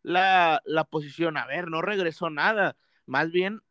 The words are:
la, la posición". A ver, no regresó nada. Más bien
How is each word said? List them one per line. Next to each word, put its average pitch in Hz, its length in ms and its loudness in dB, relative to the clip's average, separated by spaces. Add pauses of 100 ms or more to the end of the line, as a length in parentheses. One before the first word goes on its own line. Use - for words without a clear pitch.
la, 180 640 4
la 156 200 0
posición". 156 520 -4
A 123 100 -6
ver, 143 220 -6
no 160 140 -4
regresó 180 480 -4
nada. 170 460 0 (300)
Más 147 260 0
bien 190 280 0 (100)